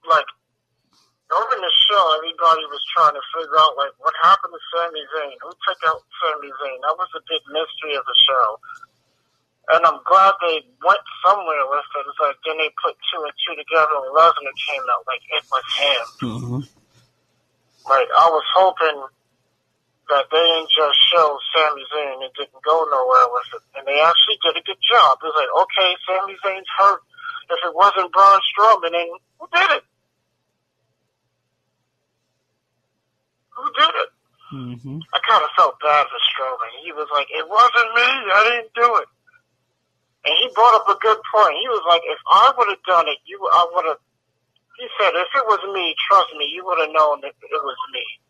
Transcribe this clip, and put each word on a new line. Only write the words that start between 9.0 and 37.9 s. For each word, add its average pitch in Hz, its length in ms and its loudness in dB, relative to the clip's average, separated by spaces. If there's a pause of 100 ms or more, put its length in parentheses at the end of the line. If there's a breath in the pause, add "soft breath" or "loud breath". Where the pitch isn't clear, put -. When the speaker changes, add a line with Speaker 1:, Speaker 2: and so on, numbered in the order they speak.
Speaker 1:
And 165 100 2
I'm 156 220 4
glad 190 340 4
they 165 220 -2 (240)
went 202 160 2 (240)
somewhere 165 400 0
with 143 160 -4
it. - 240 -10
It's 143 160 -12
like, 139 240 -2
then 160 160 -4
they 151 160 -2
put - 160 -4 (160)
two 175 160 -6
and 147 160 -12
two 165 160 -8
together 151 400 0
and 135 160 -8
Lesnar 160 400 2 (160)
came 135 240 -8
out. - 160 -6
Like, 123 160 -8
it 151 240 -6
was 131 240 -4
him. 143 320 -2 (160)
Speaker 2:
Mm-hmm. 123 380 -8 (1300)
Speaker 1:
Like, 131 240 2
I 165 160 6
was 156 240 -2
hoping 160 480 2 (1120)
that 139 160 0
they 156 80 2
didn't 165 320 0
just 151 240 2 (160)
show 151 300 2 (100)
Sami 151 400 0
Zayn 143 320 -8
and 131 160 -16
didn't - 240 -14
go 156 240 2
nowhere 139 480 2
with - 240 -6
it. - 160 -20
And 139 160 -14
they 147 80 0
actually 160 480 4
did 160 80 0
a - 80 -8
good - 160 -10
job. 165 400 4
It - 80 -10
was 151 80 -6
like, 147 160 0 (160)
okay, 185 240 0 (160)
Sami 190 400 -6
Zayn's 190 320 -6
hurt. 196 240 2 (480 loud breath)
If 170 120 -4
it 156 120 -6
wasn't 185 380 2
Braun 196 280 6 (140)
Strowman, 202 360 4
then 170 160 -2 (320)
who 330 160 -20
did 359 160 2 (120)
it? - 20 -20 (3750)
Who - 220 -8
did - 300 2
it? - 80 -8 (420)
Speaker 2:
Mm-hmm. 131 460 -12 (160)
Speaker 1:
I 143 80 0
kinda 185 340 2
felt 180 220 2
bad 147 320 2
for 123 160 -8
Strowman. 123 560 -6
He 170 80 -14
was 151 220 -8
like, 143 180 -2
"It - 180 -8
wasn't 233 460 4